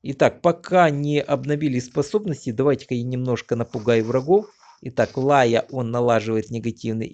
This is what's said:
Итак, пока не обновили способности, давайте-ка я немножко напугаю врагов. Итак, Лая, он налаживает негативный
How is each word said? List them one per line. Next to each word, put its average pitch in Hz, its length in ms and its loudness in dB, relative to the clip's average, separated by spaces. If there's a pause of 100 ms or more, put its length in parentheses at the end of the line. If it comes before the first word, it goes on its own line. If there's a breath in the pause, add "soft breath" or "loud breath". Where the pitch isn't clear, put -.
Итак, 139 380 0
пока 170 500 2
не 147 300 0
обновили 139 580 -2
способности, 147 720 -4
давайте-ка 135 420 0
я 120 80 -4
немножко 127 540 -4
напугаю 113 480 0
врагов. 143 420 2 (340 soft breath)
Итак, - 360 -2
Лая, 131 540 2
он 127 200 -6
налаживает 113 600 0
негативный 113 640 -6